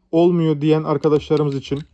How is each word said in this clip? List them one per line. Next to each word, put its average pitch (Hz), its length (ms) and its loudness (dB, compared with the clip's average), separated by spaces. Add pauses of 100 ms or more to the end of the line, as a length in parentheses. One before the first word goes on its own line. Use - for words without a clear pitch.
(100)
olmuyor." 165 500 2
diyen 156 240 2
arkadaşlarımız 147 720 0
için 135 280 -8 (120)